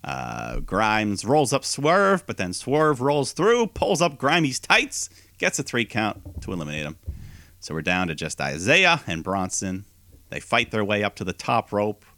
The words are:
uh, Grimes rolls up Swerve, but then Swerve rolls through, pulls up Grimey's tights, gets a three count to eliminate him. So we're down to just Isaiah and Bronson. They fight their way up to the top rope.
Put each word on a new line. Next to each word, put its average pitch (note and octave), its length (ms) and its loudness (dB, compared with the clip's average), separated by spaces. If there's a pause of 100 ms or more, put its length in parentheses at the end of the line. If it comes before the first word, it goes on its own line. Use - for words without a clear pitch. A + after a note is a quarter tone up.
uh, A#1+ 560 -6
Grimes G#2+ 640 0
rolls C#3 260 4
up C3+ 140 -2
Swerve, F#3+ 600 2
but - 100 -6
then F2+ 160 -4
Swerve D3 480 2
rolls C#3+ 320 2
through, A3+ 340 2
pulls F#3 340 0
up E3+ 160 2
Grimey's C#3+ 420 2
tights, - 500 2 (300)
gets - 200 0
a C#3 40 -4
three A#2 220 0
count - 580 -4
to G#2+ 100 -8
eliminate D2+ 320 -6
him. D2 120 -10 (600)
So - 140 -10
we're D#2+ 80 -4
down F2+ 260 2
to D#2+ 80 -4
just D2+ 240 -8
Isaiah B2+ 680 2
and E2 160 -4
Bronson. F#2+ 640 -4 (440)
They F2 100 -8
fight A#2 320 0
their A2 140 0
way G#2 180 0
up G2+ 120 -4
to - 80 -8
the F2+ 100 -4
top - 380 -2
rope. G#2 340 -2 (120)